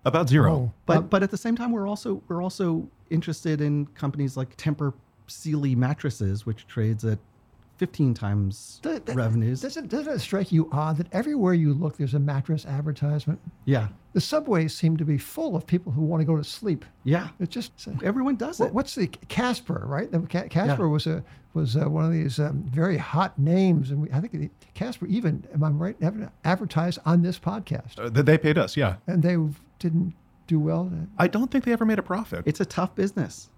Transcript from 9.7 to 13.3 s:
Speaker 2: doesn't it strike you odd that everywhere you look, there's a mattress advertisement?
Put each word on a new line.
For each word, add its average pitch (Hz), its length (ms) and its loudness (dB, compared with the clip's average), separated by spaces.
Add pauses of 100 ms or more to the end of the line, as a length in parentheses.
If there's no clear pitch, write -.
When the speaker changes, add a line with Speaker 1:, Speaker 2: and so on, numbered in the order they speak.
Speaker 2:
doesn't 294 240 -4
it 226 80 0
strike 196 320 -2
you 160 180 4
odd 151 280 0
that 170 140 -4
everywhere 226 420 2
you 156 180 4
look, 151 240 -2
there's 139 180 -2
a 147 40 2
mattress 143 480 0
advertisement? 147 760 -2 (240)